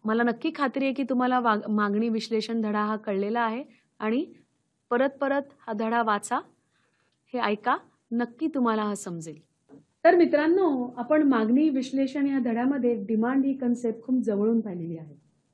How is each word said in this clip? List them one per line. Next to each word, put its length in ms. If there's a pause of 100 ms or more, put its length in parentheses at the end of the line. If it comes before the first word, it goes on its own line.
मला 180
नक्की 320
खात्री 300
आहे 100
की 80
तुम्हाला 380
वाग-, 300
मागणी 380
विश्लेषण 520
धडा 200
हा 160
कळलेला 440
आहे 240 (340)
आणि 340 (580)
परत 180
परत 340 (160)
हा 140
धडा 300
वाचा, 340 (960)
हे 60
ऐका, 380 (360)
नक्की 340
तुम्हाला 360
हा 120
समजेल. 440 (640)
तर 120
मित्रांनो, 800
आपण 260
मागणी 460
विश्लेषण 580
या 120
धड्यामध्ये 640
डिमांड 400
ही 100
कन्सेप्ट 480
खूप 200
जवळून 380
पाहिलेली 360
आहे. 320 (260)